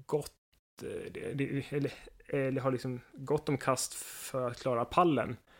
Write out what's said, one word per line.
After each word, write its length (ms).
gott, 300
eh, 300
det, 220
det, 380
eller, 200
eller 340
har, 120
liksom, 280
gott 360
om 100
kast 360
för 560
att 120
klara 220
pallen, 520